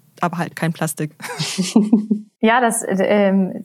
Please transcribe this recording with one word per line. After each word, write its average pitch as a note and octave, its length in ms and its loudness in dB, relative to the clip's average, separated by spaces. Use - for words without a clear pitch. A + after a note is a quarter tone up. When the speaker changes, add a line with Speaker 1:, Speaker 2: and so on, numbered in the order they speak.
Speaker 1:
aber F3 160 -4
halt E3+ 180 -6
kein E3 200 -2
Plastik. D#3 460 -6
<laughs> - 1080 0
Speaker 2:
Ja, A3+ 200 4
das, A3+ 260 0
ähm, G3 800 0